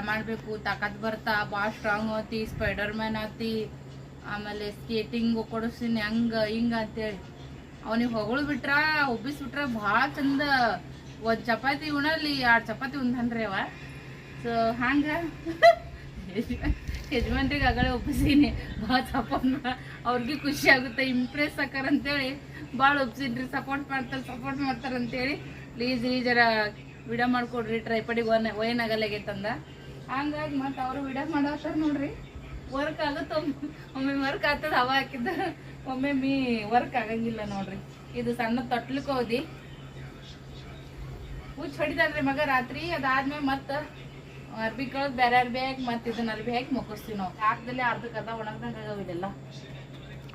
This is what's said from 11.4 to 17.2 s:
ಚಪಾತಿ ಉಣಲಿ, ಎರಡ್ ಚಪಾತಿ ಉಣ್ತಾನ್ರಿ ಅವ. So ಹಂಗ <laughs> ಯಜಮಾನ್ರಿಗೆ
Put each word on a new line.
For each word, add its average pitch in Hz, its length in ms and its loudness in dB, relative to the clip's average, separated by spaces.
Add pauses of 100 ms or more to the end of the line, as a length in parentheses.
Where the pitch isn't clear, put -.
ಚಪಾತಿ 277 460 0
ಉಣಲಿ, 302 500 2
ಎರಡ್ 233 260 6
ಚಪಾತಿ 254 300 -4
ಉಣ್ತಾನ್ರಿ 240 480 2
ಅವ. 196 100 -2 (880)
So 233 300 2
ಹಂಗ 262 340 4 (1300)
<laughs> 247 400 0 (380)
ಯಜಮಾನ್ರಿಗೆ 262 520 2